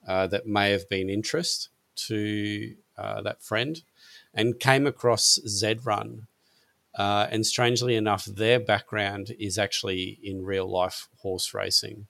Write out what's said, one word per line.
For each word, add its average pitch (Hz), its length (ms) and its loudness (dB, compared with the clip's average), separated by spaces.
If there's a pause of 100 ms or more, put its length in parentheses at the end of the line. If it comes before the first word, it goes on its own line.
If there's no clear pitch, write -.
uh, 95 200 2
that 101 180 -2
may 104 260 2
have 98 180 0
been 95 200 0
interest 110 600 -2 (260)
to, 104 800 -4 (200)
uh, 104 260 -6
that 101 200 -6
friend, 131 400 -4 (540)
and 117 240 2
came 165 260 4
across 120 640 4
Zrun. 110 800 -2 (680)
Uh, 101 340 2
and 110 160 0
strangely 120 500 2
enough, 107 300 2
their 110 340 4
background 101 800 0
is 101 220 -4
actually 98 640 -2
in 95 200 -8
real 95 240 -2
life 92 400 -2 (120)
horse 92 340 -6
racing. 104 560 -4